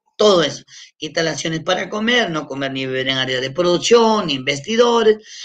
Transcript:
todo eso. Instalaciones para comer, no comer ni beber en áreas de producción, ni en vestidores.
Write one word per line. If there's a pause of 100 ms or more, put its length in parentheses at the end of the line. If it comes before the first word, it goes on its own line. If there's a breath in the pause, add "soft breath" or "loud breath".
(180)
todo
eso. (340 loud breath)
Instalaciones
para
comer,
no
comer
ni
beber
en
áreas
de
producción,
ni
en
vestidores. (280 loud breath)